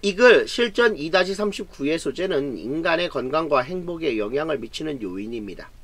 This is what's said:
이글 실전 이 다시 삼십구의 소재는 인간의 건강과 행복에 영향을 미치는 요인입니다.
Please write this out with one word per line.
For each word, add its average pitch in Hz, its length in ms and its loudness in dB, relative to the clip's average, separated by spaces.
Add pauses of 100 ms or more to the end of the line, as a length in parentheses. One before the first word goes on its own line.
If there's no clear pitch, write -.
이글 202 440 6
실전 233 520 2
이 156 120 -6
다시 185 240 2
삼십구의 185 640 -4
소재는 147 600 -2
인간의 165 500 -2
건강과 143 520 0
행복에 165 580 -4
영향을 139 400 -2
미치는 135 420 -8
요인입니다. 101 720 -8 (120)